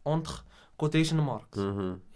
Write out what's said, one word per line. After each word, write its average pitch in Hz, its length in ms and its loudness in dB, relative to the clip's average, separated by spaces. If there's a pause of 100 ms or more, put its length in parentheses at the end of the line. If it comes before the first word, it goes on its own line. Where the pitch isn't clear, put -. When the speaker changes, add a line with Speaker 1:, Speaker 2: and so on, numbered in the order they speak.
Speaker 1:
اونتخ 160 380 -2 (320)
كوتيشن 156 400 2
ماركس. 131 420 -2
Speaker 2:
مهم. 98 420 -2 (160)